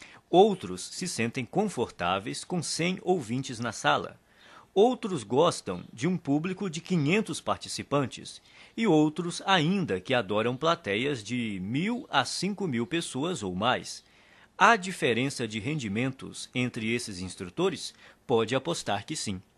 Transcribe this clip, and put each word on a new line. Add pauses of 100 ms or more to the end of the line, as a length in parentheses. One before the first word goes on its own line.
(300)
Outros
se
sentem
confortáveis
com
cem
ouvintes
na
sala. (540)
Outros
gostam (100)
de
um
público
de
quinhentos
participantes, (340)
e
outros
ainda
que
adoram
plateias
de
mil
a
cinco
mil
pessoas
ou
mais. (540)
Há
diferença
de
rendimentos
entre
esses
instrutores? (320)
Pode
apostar
que
sim. (180)